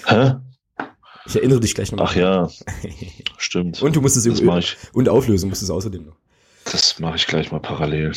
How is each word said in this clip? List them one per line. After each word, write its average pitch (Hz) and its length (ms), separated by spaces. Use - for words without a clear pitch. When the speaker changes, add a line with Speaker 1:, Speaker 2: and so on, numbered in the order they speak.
Speaker 1:
Hä? 127 280
Speaker 2:
Ich - 100
erinnere 127 240
dich 110 140
gleich 98 160
noch 104 80
mal. - 60
Speaker 1:
Ach - 120
ja. 90 320
Speaker 2:
<laughs> - 440
Speaker 1:
Stimmt. 87 440
Speaker 2:
Und 160 140
du 151 40
musst 135 160
es 113 80
Speaker 1:
Das 113 160
Speaker 2:
im - 60
Speaker 1:
mach 87 120
ich. - 180
Speaker 2:
Und 127 160
auflösen 101 400
musst 95 140
du 101 40
es 90 40
außerdem 87 360
noch. 78 100
Speaker 1:
Das - 300
mach 82 160
ich - 100
gleich 80 240
mal 78 100
parallel. 78 560